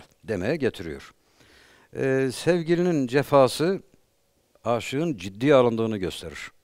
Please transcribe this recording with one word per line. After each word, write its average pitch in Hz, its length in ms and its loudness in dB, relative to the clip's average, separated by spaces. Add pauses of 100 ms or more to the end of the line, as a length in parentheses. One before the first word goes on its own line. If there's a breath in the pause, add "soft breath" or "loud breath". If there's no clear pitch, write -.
(240)
demeye 110 320 -4
getiriyor. 90 580 -6 (840 soft breath)
Ee, 135 380 0
sevgilinin 165 760 0
cefası 143 760 2 (840)
aşığın 131 520 -4
ciddiye 101 380 0
alındığını 113 420 4
gösterir. 82 540 -8 (120)